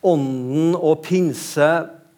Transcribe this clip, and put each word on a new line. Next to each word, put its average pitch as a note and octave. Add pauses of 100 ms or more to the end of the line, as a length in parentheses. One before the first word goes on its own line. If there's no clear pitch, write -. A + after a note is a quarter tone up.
ånden C#3+
og D#3
pinse D#3+ (280)